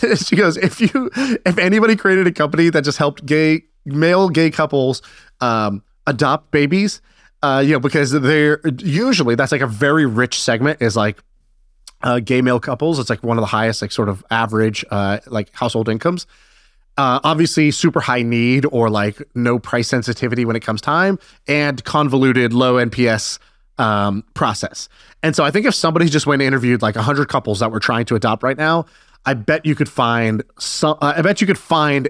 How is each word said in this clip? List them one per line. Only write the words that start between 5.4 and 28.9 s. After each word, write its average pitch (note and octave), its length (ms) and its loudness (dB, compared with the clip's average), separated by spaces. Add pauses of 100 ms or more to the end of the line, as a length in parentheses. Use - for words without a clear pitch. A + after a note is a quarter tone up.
adopt C#3+ 440 -2
babies, E3 500 0 (420)
uh, C3+ 200 2
you D3 100 4
know, C#3 60 2
because C#3 320 0
they're, D3+ 480 2 (200)
usually F3+ 560 0
that's, C3 160 0
like, C#3 100 -2
a C3+ 60 0
very C#3+ 380 2
rich A#2+ 360 0
segment C3 400 0
is, A2+ 140 0
like, G#2+ 260 -2 (800)
uh, B2 180 0
gay B2 220 0
male B2+ 180 2
couples. C#3+ 400 -2
It's, A#2 100 -6
like, A2+ 140 -4
one A#2 140 0
of A2+ 40 0
the G2+ 60 -2
highest, A2 340 -2
like, G#2 100 -8
sort G#2+ 180 -2
of F#2+ 220 -6
average, A2 580 0
uh, G2+ 380 -2
like, G#2+ 260 -8
household A#2 360 -4
incomes. E3+ 360 -4 (720)
Uh, C3+ 260 2
obviously D#3 480 2
super E3 280 0
high B2 240 0
need A#2+ 480 2
or, A#2 180 2
like, G#2 320 -2 (140)
no A#2+ 240 0
price A#2+ 280 -4
sensitivity A#2+ 580 -2
when A2+ 100 -2
it A2+ 60 -4
comes A2 200 -6
time, F#3 380 0 (280)
and C#3+ 360 -2
convoluted C3 720 2
low B2+ 240 2
N A#2+ 120 2
P A#2+ 180 0
S, A#2 300 -2 (400)
um, G#2 460 -2 (100)
process. - 540 -6 (340)
And D#3 140 -2
so D#3+ 80 2
I C#3+ 80 0
think G#3+ 140 0
if A#3 100 2
somebody E3 320 2
just D3 180 0
went C#3 160 2
and C3+ 60 2
interviewed, B2 340 0
like, G#2+ 140 0
a A2+ 60 -2
hundred C#3 260 0
couples G#2+ 320 -2
that A2+ 120 0
were G#2+ 100 -4
trying A#2 240 0
to A#2+ 100 -2
adopt A2 280 0
right C3 140 -2
now, D#3+ 280 0 (400)